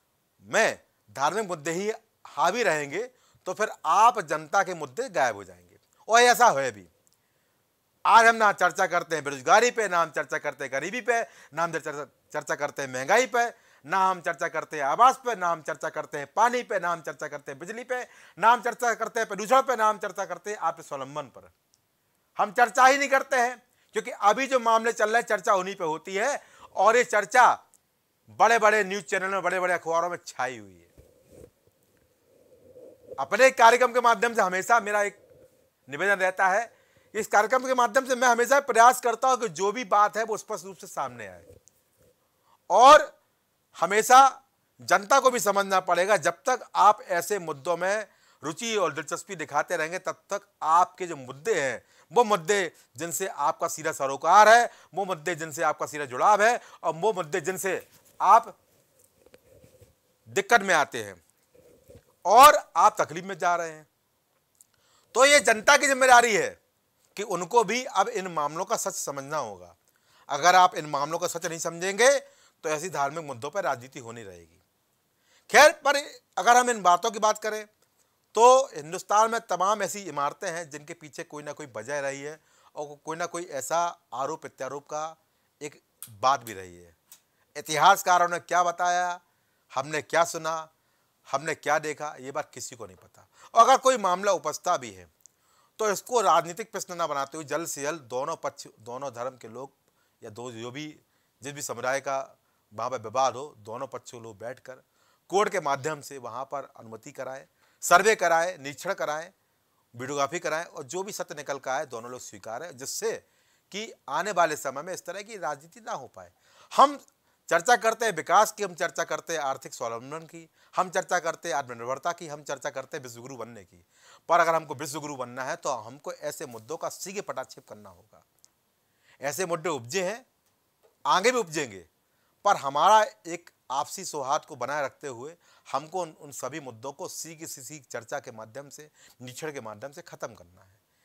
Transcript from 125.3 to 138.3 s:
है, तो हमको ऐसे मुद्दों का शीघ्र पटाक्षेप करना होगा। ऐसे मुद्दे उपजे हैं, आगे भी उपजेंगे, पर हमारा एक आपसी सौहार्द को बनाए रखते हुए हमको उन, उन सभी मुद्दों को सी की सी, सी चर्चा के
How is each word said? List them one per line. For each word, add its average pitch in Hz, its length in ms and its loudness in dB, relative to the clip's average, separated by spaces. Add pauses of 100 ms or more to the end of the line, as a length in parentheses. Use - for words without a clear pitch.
है, 156 120 -8
तो 165 140 -8
हमको 127 420 -12
ऐसे 151 340 -12
मुद्दों 117 300 -14
का 170 120 -10
शीघ्र 190 320 -12
पटाक्षेप 135 480 -14
करना 104 220 -20
होगा। 87 340 -20 (960)
ऐसे 147 260 -4
मुद्दे 170 220 -6
उपजे 147 360 -4
हैं, 226 220 -8 (800)
आगे 185 260 2
भी 254 60 -2
उपजेंगे, 147 480 -8 (580)
पर 196 120 4
हमारा 156 500 4 (200)
एक 170 240 -12 (200)
आपसी 147 340 -6
सौहार्द 147 400 -4
को 151 120 -18
बनाए 143 280 -4
रखते 139 240 -12
हुए 135 280 -14 (360)
हमको 156 300 -6
उन, 156 180 -10
उन 143 120 -20
सभी 139 280 -12
मुद्दों 127 320 -14
को 165 160 -14
सी - 280 -14
की 156 100 -16
सी, - 160 -16
सी 147 160 -18
चर्चा 131 420 -12
के 127 120 -20